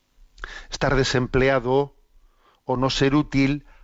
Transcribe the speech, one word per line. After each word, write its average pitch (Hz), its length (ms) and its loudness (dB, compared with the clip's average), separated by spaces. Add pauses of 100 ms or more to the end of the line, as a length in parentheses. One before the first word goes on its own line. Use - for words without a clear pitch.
(720)
Estar 139 240 -2
desempleado 131 1000 0 (680)
o 127 140 -2
no 131 100 0
ser 139 260 0
útil 143 520 0 (160)